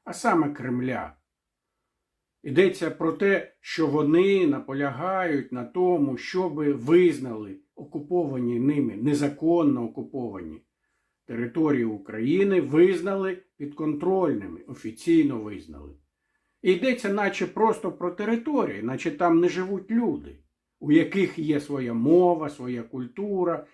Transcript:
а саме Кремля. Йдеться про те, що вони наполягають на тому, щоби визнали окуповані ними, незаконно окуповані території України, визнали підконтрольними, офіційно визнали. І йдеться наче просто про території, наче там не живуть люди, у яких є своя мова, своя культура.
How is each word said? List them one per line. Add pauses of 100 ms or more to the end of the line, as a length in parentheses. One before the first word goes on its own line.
а
саме
Кремля. (1300)
Йдеться
про
те,
що
вони
наполягають
на
тому,
щоби
визнали (180)
окуповані
ними,
незаконно
окуповані (640)
території
України,
визнали (140)
підконтрольними,
офіційно
визнали. (680)
І
йдеться
наче
просто
про
території,
наче
там
не
живуть
люди, (420)
у
яких
є
своя
мова,
своя
культура.